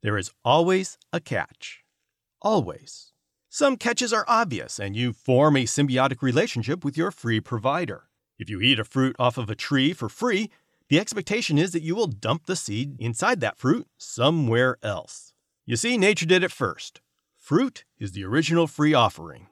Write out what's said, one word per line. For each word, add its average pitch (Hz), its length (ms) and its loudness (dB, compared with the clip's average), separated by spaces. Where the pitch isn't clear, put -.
There 104 160 -2
is 95 140 -6
always 170 540 2
a 170 80 -4
catch. - 640 -10
Always. - 720 -4
Some 269 280 2
catches 233 340 -2
are 220 160 0
obvious, 139 500 0
and 101 200 -6
you 123 160 0
form 139 420 4
a 131 80 2
symbiotic 131 580 0
relationship 139 600 0
with 139 140 -4
your 165 120 0
free 113 300 -2
provider. 123 680 -4
If - 120 -12
you 98 100 -8
eat 120 200 2
a - 40 -4
fruit 131 340 0
off 123 200 0
of 110 120 -6
a 110 60 -4
tree 139 380 0
for - 160 -6
free, 214 400 -2
the 147 100 6
expectation 208 580 -2
is 175 140 2
that 170 120 -4
you 160 120 -2
will 220 120 -2
dump 117 400 -4
the 180 100 -4
seed 127 420 -6
inside 175 400 -2
that 110 180 -4
fruit 180 300 0
somewhere 127 840 0
else. - 480 -8
You 117 120 -2
see, 240 200 0
nature 196 280 2
did 180 180 4
it 185 80 -2
first. - 480 -6
Fruit - 480 0
is 101 140 -8
the 95 140 -10
original 160 420 2
free 151 260 2
offering. 82 580 0